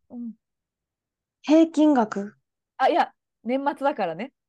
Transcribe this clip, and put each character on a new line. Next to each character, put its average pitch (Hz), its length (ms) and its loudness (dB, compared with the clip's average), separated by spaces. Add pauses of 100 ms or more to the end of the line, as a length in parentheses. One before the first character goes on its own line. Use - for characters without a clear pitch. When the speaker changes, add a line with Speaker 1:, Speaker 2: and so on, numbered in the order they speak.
(100)
Speaker 1:
う 247 60 -18
ん。 240 160 -12 (1120)
Speaker 2:
平 320 240 6
均 302 280 2
額？ 208 420 -4 (420)
Speaker 1:
あ、 - 100 2
い - 60 2
や、 - 180 -2 (320)
年 254 200 -4
末 285 200 -6
だ 285 100 -2
か 202 120 -6
ら 160 80 -6
ね、 202 180 -12 (160)